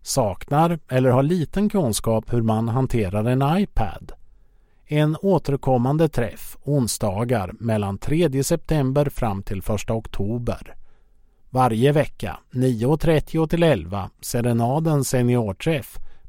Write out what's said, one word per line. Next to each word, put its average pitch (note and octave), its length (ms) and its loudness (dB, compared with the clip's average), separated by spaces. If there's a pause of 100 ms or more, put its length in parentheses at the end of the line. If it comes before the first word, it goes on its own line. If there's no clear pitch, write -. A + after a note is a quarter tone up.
saknar D3 800 0 (100)
eller C3 200 4
har B2+ 140 4
liten F#3 460 0
kunskap A2+ 640 0
hur A#2+ 80 2
man A2+ 260 0
hanterar A2 580 0
en C#3 360 2
iPad? - 500 -4 (760)
En D3+ 360 2
återkommande C#3+ 880 2
träff - 540 -6
onsdagar A2+ 960 -2
mellan G#2 380 -2
tredje C#3+ 460 0
september D3 600 0
fram G2+ 380 -4
till G2 180 -4
första A2 320 -4
oktober. A2+ 840 -4 (720)
Varje B2 420 4
vecka, - 480 -2 (120)
nio B2+ 460 2
trettio D#3+ 500 0
till E3+ 160 0
elva, G2 460 0 (120)
Serenaden B2 840 0
seniorträff, B2 920 0 (320)